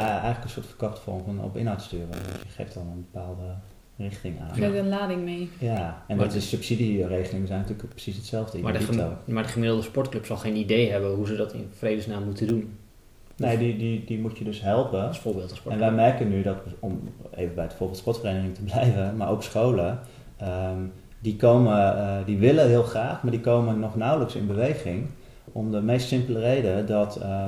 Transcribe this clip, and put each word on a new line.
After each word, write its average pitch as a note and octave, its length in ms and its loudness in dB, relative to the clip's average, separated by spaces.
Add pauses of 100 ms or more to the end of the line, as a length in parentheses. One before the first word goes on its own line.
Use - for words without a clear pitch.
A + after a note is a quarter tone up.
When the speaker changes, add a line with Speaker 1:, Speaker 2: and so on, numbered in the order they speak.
(120)
Speaker 1:
eigenlijk G#2+ 320 -2
een - 60 -8
soort - 160 -10
verkapt - 340 -6
vorm F#2+ 260 -6
van G2+ 180 -4
op G2+ 140 -6
inhoud A2 240 -2
sturen. E2+ 280 -8
Dus E2+ 120 -6
je - 340 -10
geeft - 180 -10
dan F2+ 100 -10
een F2 280 -10
bepaalde F2+ 320 -10 (540)
richting G2 420 -8
aan. - 160 -10
Speaker 2:
Je - 60 0
geeft G3+ 160 2
een G3 120 0
lading F#3+ 340 -2
mee. F3 340 -6
Speaker 1:
Ja, G2+ 500 -2
en G#2+ 100 -2
Speaker 3:
Maar G2+ 80 4
Speaker 1:
dat G2+ 100 -2
is, G2+ 140 -2
subsidieregelingen F#2+ 1000 0
zijn F#2+ 120 -2
natuurlijk G#2 300 -6
precies - 260 -10
hetzelfde A2 420 -6
in F2 60 -4
Speaker 3:
Maar - 100 0
de G#2+ 60 0
Speaker 1:
dito. G#2+ 140 0
Speaker 3:
gem-, F#2 400 -2
maar A2+ 100 0
de A2 60 -4
gemiddelde A2+ 340 2
sportclub B2+ 420 -2
zal G#2+ 120 -4
geen G#2+ 180 -2
idee G#2+ 360 4
hebben G2 240 0
hoe G#2 120 0
ze G#2+ 80 -2
dat G#2+ 180 -2
in G#2+ 140 -8 (100)
vredesnaam G#2+ 460 -2
moeten G2+ 240 -2
doen. A2 300 0 (580)
Speaker 1:
Nee, A#2+ 220 0
die, A#2 200 0
die, A2+ 280 -2
die A2 140 -4
moet A2 180 -4
je - 60 -8
dus G#2 180 -6
helpen. G#2+ 460 2
Speaker 3:
Als E3 120 -6
voorbeeld, F#2+ 240 -4
een F#2 60 -8
Speaker 1:
En - 80 -12
Speaker 3:
sportclub. A2 300 -2
Speaker 1:
wij A2+ 80 4
merken A#2 340 4
nu G2 120 2
dat, F#2+ 160 0 (220)
om F#2+ 200 -4 (360)
even F2 200 -4
bij E2+ 80 -2
het E2 100 -6
voorbeeld F#2 260 -4
sportvereniging F#2+ 560 -2
te G#2 120 -10
<laughs> G2 40 -4
blijven, G#2 460 2
maar G2 120 0
ook G#2+ 140 0
scholen, A2 560 2 (380)
ehm, F#2 420 -4 (400)
die G#2+ 160 -2
komen, G#2+ 640 6
eh, G2 280 -2
die G2+ 120 0
willen C3+ 300 8
heel A#2 160 8
graag, A#2 400 -2
maar A#2+ 80 2
die A#2 100 0
komen A#2 380 4
nog G#2 160 -4
nauwelijks B2 400 2
in G2+ 120 -2
beweging. G2+ 580 0 (460)
Om A2 200 -2
de G#2 100 0
meest B2 260 2
simpele B2 320 0
reden A2 460 2
dat, G#2 300 2
eh, G2 320 -2